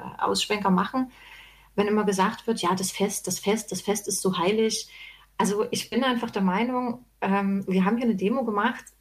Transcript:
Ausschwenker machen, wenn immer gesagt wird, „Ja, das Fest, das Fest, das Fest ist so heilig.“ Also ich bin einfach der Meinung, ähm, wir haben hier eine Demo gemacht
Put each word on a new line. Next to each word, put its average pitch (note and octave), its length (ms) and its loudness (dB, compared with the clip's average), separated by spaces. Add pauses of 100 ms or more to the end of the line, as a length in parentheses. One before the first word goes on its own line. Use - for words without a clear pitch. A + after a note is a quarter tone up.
(220)
Ausschwenker G3 480 0
machen, G3+ 420 2 (640)
wenn G3+ 140 2
immer G#3+ 160 2
gesagt G3 420 0
wird, G#3+ 140 -2
„Ja, F3 120 2
das F#3+ 180 -2
Fest, - 360 -2
das F3+ 120 -4
Fest, A3 340 -2
das F#3 80 -6
Fest G#3+ 260 -2
ist - 140 -2
so F#3 160 0
heilig.“ G#3+ 500 0 (500)
Also G#3 340 0
ich - 180 -4
bin B3+ 160 0
einfach A#3 260 0
der G3+ 100 -2
Meinung, A#3+ 640 0 (160)
ähm, G3 480 0
wir F#3+ 160 4
haben G#3+ 140 4
hier B3+ 80 -2
eine A3 100 4
Demo A3+ 300 0
gemacht A3+ 400 0 (160)